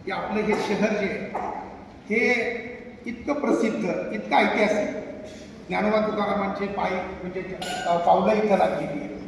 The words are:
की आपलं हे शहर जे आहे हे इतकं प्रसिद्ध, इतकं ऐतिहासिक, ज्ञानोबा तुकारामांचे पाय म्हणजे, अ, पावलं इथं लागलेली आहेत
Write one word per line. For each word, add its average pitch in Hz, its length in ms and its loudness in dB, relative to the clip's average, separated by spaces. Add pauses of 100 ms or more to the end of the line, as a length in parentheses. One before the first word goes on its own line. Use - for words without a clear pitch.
की - 60 -6
आपलं 208 320 -2
हे 202 120 2
शहर 208 360 2
जे 196 160 0
आहे - 460 -6 (580)
हे 233 220 4 (720)
इतकं 233 260 -4
प्रसिद्ध, 226 520 2 (280)
इतकं - 240 -2
ऐतिहासिक, 214 680 2 (680)
ज्ञानोबा 214 380 2
तुकारामांचे 202 600 0
पाय 185 240 0
म्हणजे, 185 680 -6 (280)
अ, 175 100 4
पावलं 190 380 6
इथं 208 220 6
लागलेली 151 440 2
आहेत - 160 -8 (120)